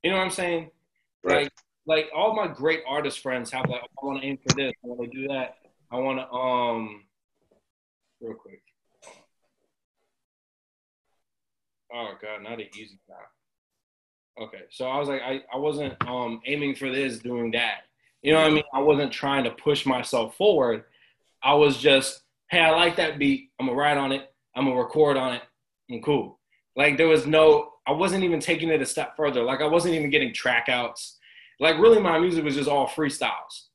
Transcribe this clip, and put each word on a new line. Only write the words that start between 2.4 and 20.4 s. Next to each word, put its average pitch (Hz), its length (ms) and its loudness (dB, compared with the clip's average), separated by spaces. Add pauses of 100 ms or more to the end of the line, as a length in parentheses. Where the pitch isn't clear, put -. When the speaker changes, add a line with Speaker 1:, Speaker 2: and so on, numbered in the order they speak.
Speaker 1:
great 156 400 -2
artist 139 320 -4
friends 123 320 -6
have, 131 180 -4
like, 120 140 -6
"I 123 40 -18 (180)
wanna 135 180 -6
aim 139 140 -6
for - 180 0
this. 135 160 -2 (120)
I 123 40 -14
wanna 120 220 -10
do 131 180 -10
that. 131 300 -8 (340)
I 123 80 -6
wanna," 127 340 -4
um, 120 720 -2 (1160)
real 113 140 -14
quick. - 280 -20 (3250)
Oh, 113 280 -10
God, 107 220 -14
not 113 100 -14
an 107 220 -12
easy 101 320 -20
time. 92 100 -20 (1300)
Okay, 95 220 -20
so 127 180 -8
I 135 120 -4
was 143 80 -4
like, 135 140 -6
I, 131 200 -8 (120)
I 127 40 -6
wasn't, 143 380 -4 (120)
um, 120 380 -6
aiming 143 300 -4
for 135 160 -8
this, 131 280 -4
doing 120 320 -6
that. 113 320 -2 (380)
You 147 120 2
know 160 80 6
what 156 100 6
I - 20 4
mean? 151 100 2 (100)
I 139 80 0
wasn't 143 320 2
trying 139 320 -2
to 117 60 -2
push - 340 -2
myself 120 500 -2
forward. 131 480 2 (600)